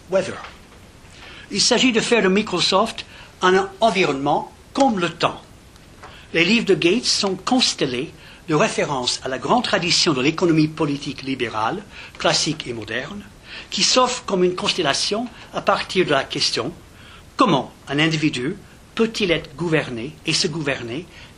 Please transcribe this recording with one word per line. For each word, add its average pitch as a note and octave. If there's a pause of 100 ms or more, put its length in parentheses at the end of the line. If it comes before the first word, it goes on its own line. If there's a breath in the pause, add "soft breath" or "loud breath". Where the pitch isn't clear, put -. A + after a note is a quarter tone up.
(120)
weather. D3+ (1080 loud breath)
Il G3+
s'agit A#3+
de A3
faire A3+
de F#3+
Microsoft G3 (360 loud breath)
un F#3+ (100)
environnement D3+ (220)
comme C4
le E3+
temps. - (920 loud breath)
Les E3
livres G#3+
de F#3
Gates F3
sont G3
constellés D3 (360 loud breath)
de D#3
références D3+
à C3+
la C3
grande F#3+
tradition F3
de E3+
l'économie D#3+
politique C#3+
libérale, B2 (340 loud breath)
classique -
et A#2+
moderne, A2+ (460 loud breath)
qui F#3
s'offre -
comme F#3
une F3+
constellation F#3+ (260 loud breath)
à F3
partir F#3+
de D3+
la C3+
question - (640 loud breath)
comment E3 (160)
un C#3
individu D#3 (360 loud breath)
peut-il A3+
être D3+
gouverné C#3+ (100)
et D#3+
se -
gouverner C#3 (320 loud breath)